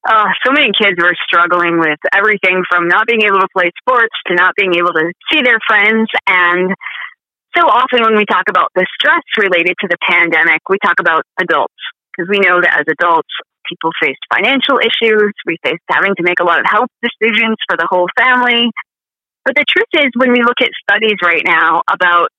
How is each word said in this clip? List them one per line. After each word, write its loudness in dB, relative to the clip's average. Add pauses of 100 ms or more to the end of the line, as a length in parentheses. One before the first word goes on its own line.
Uh, 2 (160)
so 2
many 2
kids 0
were 2 (100)
struggling 0
with -2 (160)
everything 0
from 0
not 2
being 0
able 2
to 0
play 0
sports 0 (140)
to 0
not 2
being 0
able 0
to 0 (220)
see 2
their 2
friends. 2 (220)
And 0 (840)
so 4
often 2
when 2
we 2
talk 0
about 0
the 0
stress 0 (120)
related 0
to -6
the -2 (100)
pandemic, 0
we 2
talk 0
about 0 (160)
adults, -2 (400)
'cause -8
we 0
know 2
that 2
as -2
adults, 0 (320)
people -6 (100)
faced -2 (120)
financial 0
issues. 2 (120)
We -6
faced -4
having 0
to -6
make 0
a 0
lot 2
of -2
health 0 (120)
decisions -2 (120)
for -2
the -2
whole 2 (100)
family. 2 (720)
But -2
the 0
truth 0
is, -2
when 2
we 2
look 0
at 0 (180)
studies 0
right 0
now 2
about 2 (100)